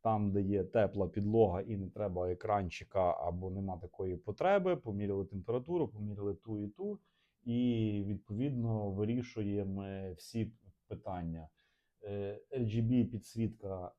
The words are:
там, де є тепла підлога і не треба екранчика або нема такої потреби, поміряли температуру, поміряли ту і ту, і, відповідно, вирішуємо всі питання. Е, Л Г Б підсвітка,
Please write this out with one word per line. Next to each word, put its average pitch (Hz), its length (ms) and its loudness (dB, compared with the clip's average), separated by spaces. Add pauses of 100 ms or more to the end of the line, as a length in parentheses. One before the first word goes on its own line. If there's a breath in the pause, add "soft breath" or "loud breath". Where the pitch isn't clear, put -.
там, 104 300 4
де 101 100 4
є 95 220 4
тепла 98 440 2
підлога 104 520 4
і 110 160 -4
не 95 120 -4
треба 90 420 -2
екранчика 92 880 0
або 87 300 -4
нема 95 280 -4
такої 92 380 -4
потреби, 180 600 2
поміряли 101 480 0
температуру, 123 640 -2
поміряли 104 460 -4
ту 107 260 -6
і 104 80 -4
ту, 196 300 -6 (460)
і, 117 600 2
відповідно, 110 840 -2
вирішуємо 98 1300 -2
всі 113 360 -4 (360)
питання. 85 600 -6 (540)
Е, 101 380 -6 (120)
Л 131 120 -2
Г 110 180 0
Б 120 220 4
підсвітка, 101 960 -6